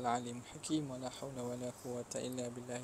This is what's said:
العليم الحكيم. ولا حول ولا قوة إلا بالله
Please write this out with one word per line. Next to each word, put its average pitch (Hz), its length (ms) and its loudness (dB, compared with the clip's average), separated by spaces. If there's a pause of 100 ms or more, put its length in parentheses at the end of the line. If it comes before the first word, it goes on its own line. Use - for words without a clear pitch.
العليم 120 400 4
الحكيم. 151 480 0
ولا 127 240 -2
حول 135 240 -4
ولا 123 320 0 (160)
قوة 123 320 -2
إلا 127 320 0
بالله 123 340 -4